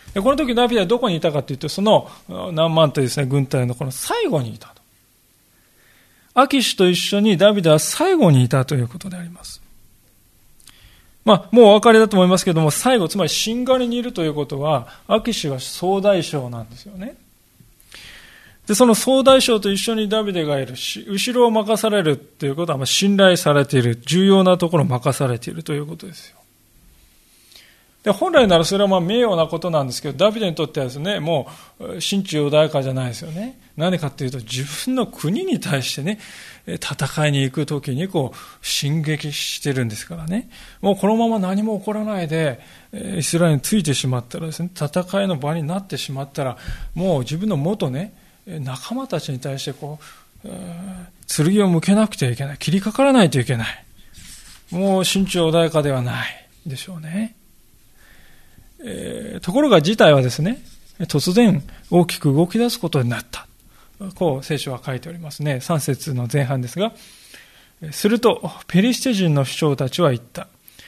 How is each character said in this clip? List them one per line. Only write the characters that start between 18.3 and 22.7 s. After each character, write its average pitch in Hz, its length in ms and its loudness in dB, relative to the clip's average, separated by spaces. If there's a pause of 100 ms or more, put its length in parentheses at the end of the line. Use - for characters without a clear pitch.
で、 214 80 0
そ 240 120 6
の 226 80 6
総 262 280 2
大 262 200 8
将 220 180 2
と 202 100 -2
一 196 80 -2
緒 226 160 -2
に 214 140 -2
ダ 220 140 0
ビ 202 100 -4
デ 170 120 -2
が 147 140 -2
い 135 60 -4
る 127 120 -10
し、 - 320 -10
後 220 320 -2
ろ 240 60 8
を 233 40 2
任 220 260 0
さ 220 140 -2
れ 202 120 2
る 156 100 2
っ 131 40 0
て - 300 -12
い 139 40 -2
う 135 60 -6
こ 170 80 -4
と 165 80 -2